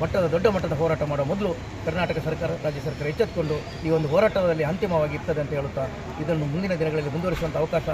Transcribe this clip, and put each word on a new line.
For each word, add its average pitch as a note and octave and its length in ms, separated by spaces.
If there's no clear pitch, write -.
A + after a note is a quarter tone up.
ಮಟ್ಟದ, F3 240
ದೊಡ್ಡ E3+ 200
ಮಟ್ಟದ F#3 260
ಹೋರಾಟ D#3 300
ಮಾಡುವ C#3+ 220
ಮೊದಲು F#3+ 280
ಕರ್ನಾಟಕ E3 380
ಸರ್ಕಾರ, D#3+ 260
ರಾಜ್ಯ D3 200
ಸರ್ಕಾರ C#3+ 220
ಎಚ್ಚೆತ್ತುಕೊಂಡು D#3 800
ಈ D#3+ 40
ಒಂದು D#3+ 180
ಹೋರಾಟದಲ್ಲಿ F3+ 560
ಅಂತಿಮವಾಗಿ D#3+ 500
ಇರ್ತದೆ D3+ 260
ಅಂತ C#3+ 100
ಹೇಳುತ್ತಾ C#3 360
ಇದನ್ನು D#3 200
ಮುಂದಿನ F3+ 300
ದಿನಗಳಲ್ಲಿ D#3 360
ಮುಂದುವರಿಸುವಂಥ E3 460
ಅವಕಾಶ D#3+ 260